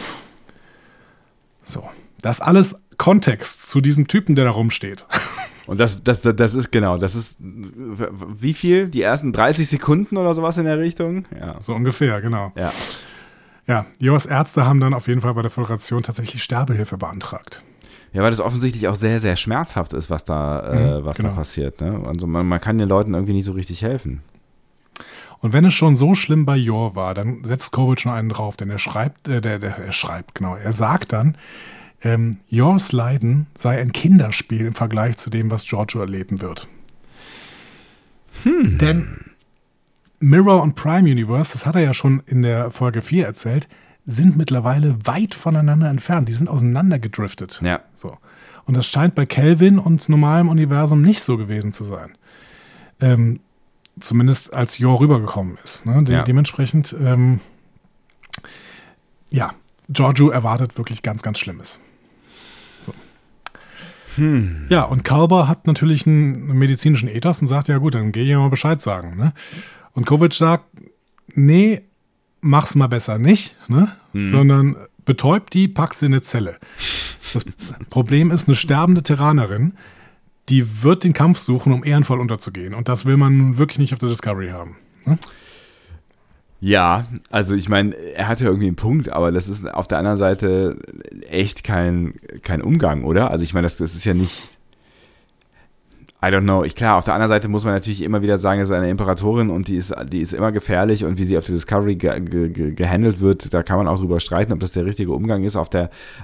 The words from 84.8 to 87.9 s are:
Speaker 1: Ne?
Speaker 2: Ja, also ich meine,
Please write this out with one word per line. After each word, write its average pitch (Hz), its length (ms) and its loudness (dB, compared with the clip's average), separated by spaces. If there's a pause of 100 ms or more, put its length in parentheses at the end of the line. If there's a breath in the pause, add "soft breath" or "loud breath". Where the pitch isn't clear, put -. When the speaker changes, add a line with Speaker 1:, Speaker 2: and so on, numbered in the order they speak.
Speaker 1:
Ne? 160 120 2 (1400 loud breath)
Speaker 2:
Ja, 95 440 2 (260)
also 101 240 -2
ich 95 140 -4
meine, 101 260 0